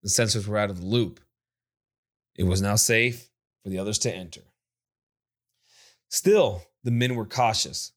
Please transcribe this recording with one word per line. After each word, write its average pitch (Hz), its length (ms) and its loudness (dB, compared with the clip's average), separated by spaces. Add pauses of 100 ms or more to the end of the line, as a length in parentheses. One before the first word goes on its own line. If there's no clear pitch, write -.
The 98 80 -10
sensors 107 380 0
were 104 100 -2
out 104 120 0
of 92 100 -10
the 90 80 -8
loop. 110 320 -2 (1160)
It 92 100 -2
was 95 160 2
now 101 140 0
safe 120 540 2 (340)
for 98 60 -10
the 95 100 -6
others 101 200 -4
to 98 160 -2
enter. 90 280 -16 (1700)
Still, 175 540 4 (200)
the 120 80 0
men 123 240 2
were 113 100 -6
cautious. 107 720 -2